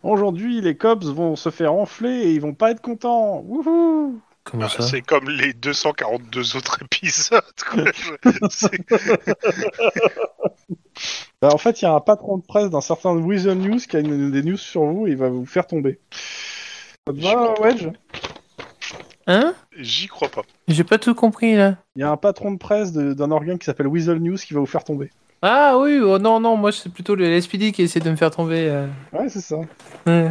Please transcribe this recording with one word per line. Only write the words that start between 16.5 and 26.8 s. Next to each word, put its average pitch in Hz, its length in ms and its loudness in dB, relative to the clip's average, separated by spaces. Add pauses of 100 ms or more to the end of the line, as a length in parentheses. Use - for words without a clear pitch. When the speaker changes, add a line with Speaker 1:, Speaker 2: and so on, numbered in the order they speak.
Speaker 1:
Ça 143 60 -8
te 139 80 -8
Speaker 3:
J'y 170 60 -4
Speaker 1:
va, 202 80 2
Speaker 3:
crois 233 200 2
pas. 214 80 -2
Speaker 1:
Wedge ? 214 260 2 (1400)
Speaker 2:
Hein ? 254 260 4 (240)
Speaker 3:
J'y 151 300 -6
crois - 200 -4
pas. 107 140 -8 (260)
Speaker 2:
J'ai 165 160 4
pas 214 140 4
tout 233 160 2
compris, 226 400 2
là. 196 220 4 (200)
Speaker 1:
Il 131 40 -8
y 139 40 -2
a 147 60 0
un 151 60 2
patron 202 340 -2
de 190 80 -6
presse 208 340 -2
de... 143 220 0
d'un 143 160 -2
organe 156 280 0
qui - 60 -12
s'appelle 143 220 -2
Weasel 165 320 0
News 170 180 -2
qui - 180 -12
va 143 60 0
vous 139 60 0
faire 151 180 -4
tomber. 143 260 -6 (320)
Speaker 2:
Ah 262 360 6
oui, 285 220 4
oh 196 200 4
non, 226 180 4
non, 226 180 2
moi 208 140 2
c'est 180 220 -8